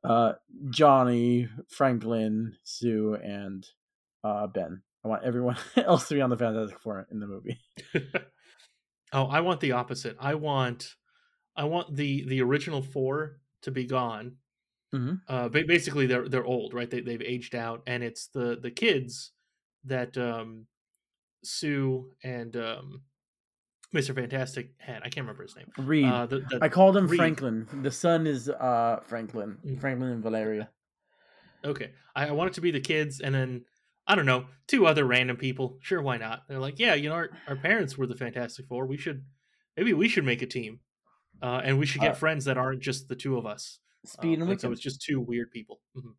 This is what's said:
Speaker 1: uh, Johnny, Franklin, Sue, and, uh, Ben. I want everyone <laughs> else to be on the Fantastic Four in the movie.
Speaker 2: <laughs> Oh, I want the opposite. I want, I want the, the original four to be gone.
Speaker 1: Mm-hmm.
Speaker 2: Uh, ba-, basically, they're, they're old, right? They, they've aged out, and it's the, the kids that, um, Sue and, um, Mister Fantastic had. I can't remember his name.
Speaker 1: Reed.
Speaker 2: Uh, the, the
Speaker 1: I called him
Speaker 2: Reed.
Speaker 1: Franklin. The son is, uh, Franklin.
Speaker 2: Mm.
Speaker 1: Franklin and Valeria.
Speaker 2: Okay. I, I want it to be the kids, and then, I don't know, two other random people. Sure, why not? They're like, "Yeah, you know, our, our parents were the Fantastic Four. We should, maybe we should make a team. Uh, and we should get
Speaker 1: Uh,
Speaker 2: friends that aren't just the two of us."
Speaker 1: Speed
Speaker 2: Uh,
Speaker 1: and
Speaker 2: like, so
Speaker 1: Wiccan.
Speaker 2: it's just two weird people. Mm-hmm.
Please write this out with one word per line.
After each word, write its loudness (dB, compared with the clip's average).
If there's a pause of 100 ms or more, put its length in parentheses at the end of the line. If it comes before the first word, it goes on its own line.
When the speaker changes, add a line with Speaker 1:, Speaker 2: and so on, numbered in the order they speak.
Speaker 1:
uh, 4 (380)
Johnny, 6 (200)
Franklin, 0
Sue, 0
and, -10 (580)
uh, -2
Ben. -6 (220)
I -4
want -2
everyone 0 (100)
<laughs> -4
else 4
to -2
be 2
on 2
the 2
Fantastic -2
Four -8
in -8
the -10
movie. -10 (360)
Speaker 2:
<laughs> 0 (1120)
Oh, 2
I 2
want 2
the 0
opposite. -4
I 0
want, -2 (640)
I -2
want -2
the, -2
the 2
original 0
four -4 (220)
to -8
be -4
gone. -4 (580)
Speaker 1:
Mm-hmm. -2 (120)
Speaker 2:
Uh, -2
ba-, 2
basically, 2
they're, 0
they're 0
old, -2
right? -6
They, -6
they've -8
aged -6
out, -6
and -4
it's -10
the, -2
the -8
kids -2 (520)
that, -4
um, -6 (760)
Sue -2 (120)
and, -8
um, -8 (920)
Mister 0
Fantastic -4
had. -12
I -12
can't -8
remember -12
his -18
name. -20 (120)
Speaker 1:
Reed. 4
Speaker 2:
Uh, 4
the, -2 (100)
the -4
Speaker 1:
I 4
called 10
him 6
Speaker 2:
Reed. 4
Speaker 1:
Franklin. 2 (160)
The 0
son 2
is, -2
uh, 0
Franklin. -8
Speaker 2:
Mm. -6
Speaker 1:
Franklin -2
and -4
Valeria. -2 (960)
Speaker 2:
Okay. -6 (240)
I, 0
I -4
want 0
it -14
to -10
be 4
the -2
kids, 0
and -2
then, -2 (420)
I 6
don't 2
know, 2 (200)
two 6
other 6
random 4
people. -4
Sure, -2
why 0
not? -8
They're -8
like, -6
"Yeah, 6
you 0
know, -2
our, -4 (160)
our -6
parents 0
were -2
the -6
Fantastic -8
Four. -4
We -4
should, -8 (520)
maybe 2
we 4
should 2
make 2
a -4
team. -8 (600)
Uh, -2
and 4
we 2
should -4
get 4
Speaker 1:
Uh, -2
Speaker 2:
friends 0
that 2
aren't 0
just -4
the -6
two -2
of -4
us." -12 (260)
Speaker 1:
Speed 0
Speaker 2:
Uh, -2
Speaker 1:
and 0
Speaker 2:
like, 2
so -2
Speaker 1:
Wiccan. 0
Speaker 2:
it's -6
just -6
two -2
weird -4
people. -14 (160)
Mm-hmm. -14